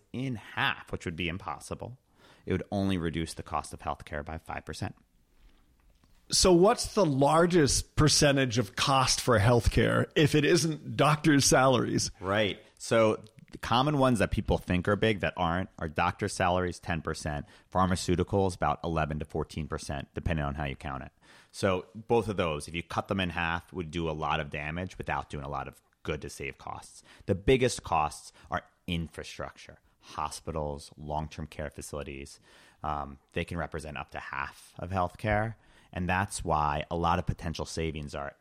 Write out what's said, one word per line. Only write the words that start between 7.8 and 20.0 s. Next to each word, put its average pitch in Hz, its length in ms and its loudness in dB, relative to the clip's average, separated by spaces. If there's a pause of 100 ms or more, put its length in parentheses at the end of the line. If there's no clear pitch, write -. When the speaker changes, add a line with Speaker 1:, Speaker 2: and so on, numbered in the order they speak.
Speaker 2:
percentage 139 640 4
of 110 160 -6
cost 135 440 2
for 117 200 4
healthcare 117 680 4 (100)
if 151 200 4
it 147 100 4
isn't 151 500 2
doctors' 147 500 6
salaries? 127 720 4
Speaker 1:
Right. 98 400 0 (180)
So 113 420 4 (320)
the - 60 -14
common 139 400 2
ones 131 220 4
that 90 100 2
people 92 300 0
think 90 280 0
are 104 80 4
big 107 260 2
that 82 140 -2
aren't 90 340 0 (100)
are 85 80 -6
doctor 87 400 -2
salaries, 90 520 0
ten 85 220 -4
percent, 76 440 -6 (280)
pharmaceuticals, 92 840 2
about 76 280 0
eleven 78 360 -2
to 76 60 -6
fourteen 76 420 -6
percent, 73 460 -8